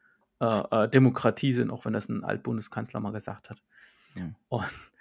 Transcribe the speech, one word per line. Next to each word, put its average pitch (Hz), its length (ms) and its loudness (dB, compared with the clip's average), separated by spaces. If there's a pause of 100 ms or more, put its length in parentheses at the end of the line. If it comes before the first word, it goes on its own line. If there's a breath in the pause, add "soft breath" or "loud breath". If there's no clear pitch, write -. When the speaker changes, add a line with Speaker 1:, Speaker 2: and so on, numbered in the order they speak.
(400)
Speaker 1:
äh, 110 440 2
äh, 110 40 0
Demokratie 127 640 4
sind, 120 180 0
auch 117 140 -10
wenn 110 80 -2
das 110 160 -4
ein 110 140 -4
Altbundeskanzler 113 800 -6
mal 104 120 -6
gesagt 104 380 -12
hat. - 120 -16 (540 soft breath)
Speaker 2:
Ja. 90 140 -8 (180)
Speaker 1:
Und, 113 160 -4 (360 loud breath)